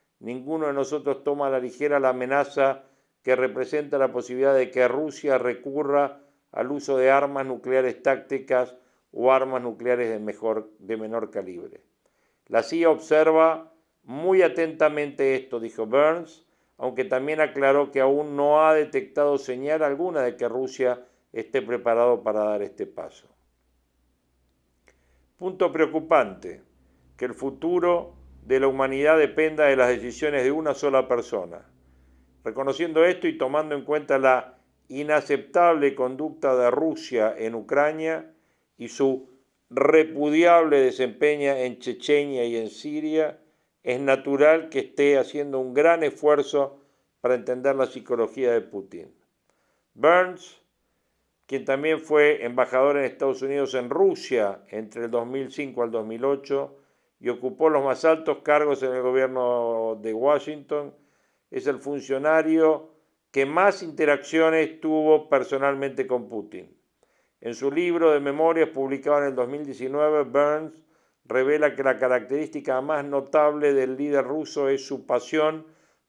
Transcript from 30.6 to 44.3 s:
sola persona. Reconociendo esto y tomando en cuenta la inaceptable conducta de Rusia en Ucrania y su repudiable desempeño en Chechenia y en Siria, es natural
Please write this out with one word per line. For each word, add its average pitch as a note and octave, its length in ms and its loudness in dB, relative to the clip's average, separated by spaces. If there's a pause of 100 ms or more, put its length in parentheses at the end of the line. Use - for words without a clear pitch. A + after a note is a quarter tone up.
sola C3+ 340 0
persona. G2+ 580 -4 (800)
Reconociendo C#3 600 0
esto F3+ 200 0
y D#3+ 120 -2
tomando D3 360 -2
en C#3+ 120 -8
cuenta C#3+ 340 0
la C3 380 2 (320)
inaceptable D3 1080 2
conducta C3 640 -4
de B2 120 4
Rusia B2 680 -2
en A2+ 180 -6
Ucrania D#3 800 -2 (440)
y A#2+ 120 -14
su C3 400 -2 (400)
repudiable D#3 1120 4
desempeño C#3 720 0
en B2+ 260 -6
Chechenia C#3+ 640 -2
y A#2 140 -4
en A2 120 -6
Siria, D3+ 680 -4 (420)
es B2 200 -4
natural C#3 640 2